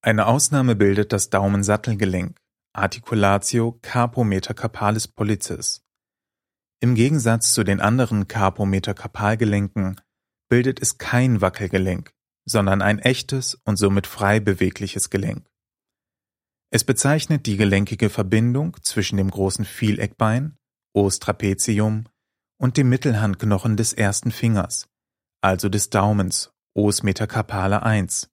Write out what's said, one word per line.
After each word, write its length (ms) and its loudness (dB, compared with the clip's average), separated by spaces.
Eine 240 2
Ausnahme 480 2
bildet 380 2
das 180 -2
Daumensattelgelenk, 1040 0
Articulatio 1080 0
carpometacarpalis 1200 -2
pollicis. 800 -6
Im 160 2
Gegensatz 560 2
zu 100 2
den 180 0
anderen 460 2
Carpometacarpalgelenken 1700 -2
bildet 340 2
es 160 -4
kein 420 2
Wackelgelenk, 720 -2
sondern 320 2
ein 160 2
echtes 560 -2
und 120 0
somit 300 2
frei 340 2
bewegliches 680 -2
Gelenk. 380 -4
Es 120 0
bezeichnet 640 0
die 100 -2
gelenkige 540 2
Verbindung 720 0
zwischen 340 -2
dem 140 2
großen 340 -2
Vieleckbein, 920 -2
Os 240 2
trapezium, 840 -2
und 180 0
dem 120 4
Mittelhandknochen 880 0
des 160 -2
ersten 380 0
Fingers, 560 -2
also 280 0
des 220 -2
Daumens, 640 0
Os 280 2
metacarpale 800 -2
eins. 500 -2